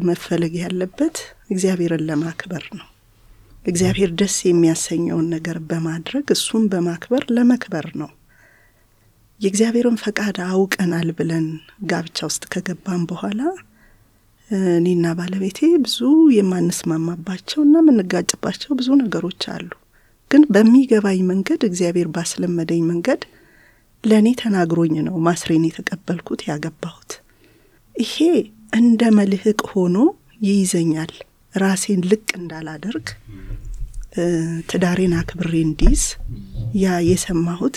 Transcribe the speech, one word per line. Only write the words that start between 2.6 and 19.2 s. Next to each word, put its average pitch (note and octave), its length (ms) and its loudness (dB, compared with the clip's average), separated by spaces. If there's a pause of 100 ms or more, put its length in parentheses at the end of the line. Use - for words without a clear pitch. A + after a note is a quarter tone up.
ነው። - 160 -16 (800)
እግዚአብሔር F#3 480 0
ደስ F#3+ 280 -2
የሚያሰኘውን E3+ 840 2
ነገር E3 340 -6
በማድረግ E3 680 -6
እሱን A3 360 -2
በማክበር F#3 600 -4
ለመክበር A#3+ 580 0 (100)
ነው። D3+ 140 -10 (1300)
የእግዚአብሔርን A3+ 580 2
ፈቃድ G#3 460 -4
አውቀናል F3+ 680 0
ብለን E3 340 -2 (360)
ጋብቻ E3+ 420 -4
ውስጥ - 260 -6
ከገባን F3+ 560 -6
በኋላ፣ G3 360 -6 (1080)
እ፣ G3+ 80 -2 (160)
እኔና E3+ 400 2
ባለቤቴ F#3 460 -6 (180)
ብዙ B3+ 220 0 (320)
የማንስማማባቸው F3+ 1300 0
እና D4 160 8
የምንጋጭባቸው G3 1000 2
ብዙ B3+ 200 -2
ነገሮች F3+ 520 -2